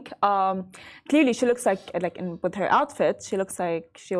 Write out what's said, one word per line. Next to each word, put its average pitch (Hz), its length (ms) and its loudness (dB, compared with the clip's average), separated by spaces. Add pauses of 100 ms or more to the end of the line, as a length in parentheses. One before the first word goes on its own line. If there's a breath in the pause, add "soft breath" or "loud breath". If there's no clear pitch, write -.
(220)
um, 190 340 2 (520 loud breath)
clearly 277 240 4
she 240 140 0
looks 240 240 0
like, 196 100 0 (240)
like 170 140 -6
in, 175 240 -8
with 180 140 -2
her 190 220 0
outfit, 202 500 0
she 208 120 -4
looks 190 180 -6
like 170 280 -4 (100)
she - 240 -8